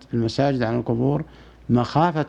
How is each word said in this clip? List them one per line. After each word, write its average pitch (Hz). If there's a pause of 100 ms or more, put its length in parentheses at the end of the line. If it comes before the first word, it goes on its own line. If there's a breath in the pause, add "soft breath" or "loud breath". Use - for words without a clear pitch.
(140)
المساجد 120
عن 117
القبور 131 (460 loud breath)
مخافة 147